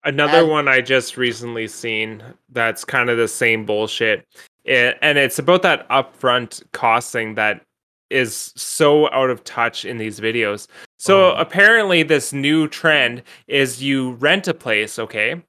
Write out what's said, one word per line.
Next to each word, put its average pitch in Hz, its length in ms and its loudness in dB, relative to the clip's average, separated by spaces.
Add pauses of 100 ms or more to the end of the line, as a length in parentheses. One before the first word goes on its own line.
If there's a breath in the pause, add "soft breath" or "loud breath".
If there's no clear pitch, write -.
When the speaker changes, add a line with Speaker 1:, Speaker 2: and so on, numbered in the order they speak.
Speaker 1:
Another 147 360 4
Speaker 2:
And 165 100 4
Speaker 1:
one 147 180 2
I 131 140 4
just 127 340 -2
recently 117 520 -4
seen 110 540 -8 (280)
that's 117 340 -2
kind 123 240 0
of 120 80 0
the 117 120 2
same 113 360 -2
bullshit. 107 600 -2 (380 loud breath)
It, 123 360 0
and 147 160 2
it's 139 220 0
about 175 240 2
that 175 260 0
upfront 123 760 -2 (100)
costing 113 640 -2
that 107 260 -2 (480)
is 123 460 -4
so 151 560 2
out 131 180 0
of 120 140 -6
touch - 420 -4
in 117 100 -8
these 110 240 -8
videos. 110 460 -2 (320 loud breath)
So 190 340 4
Speaker 2:
Oh. - 40 -2
Speaker 1:
apparently 196 680 4
this 147 320 0
new 147 340 0
trend 131 540 0 (260 loud breath)
is 127 340 -2
you 135 300 -2
rent 147 360 0
a 165 60 -4
place, 107 440 -4
okay? 113 500 -4